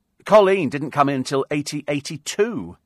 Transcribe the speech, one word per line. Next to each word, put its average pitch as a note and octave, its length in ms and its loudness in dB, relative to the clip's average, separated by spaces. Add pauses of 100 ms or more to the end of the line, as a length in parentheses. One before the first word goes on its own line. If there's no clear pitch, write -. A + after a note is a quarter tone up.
(240)
Colleen G3 440 6
didn't C#3+ 220 -6
come C#3+ 180 2
in C#3+ 60 -2
until C3+ 360 -2
eighty, D3 360 -6
eighty-two, D3 1000 -4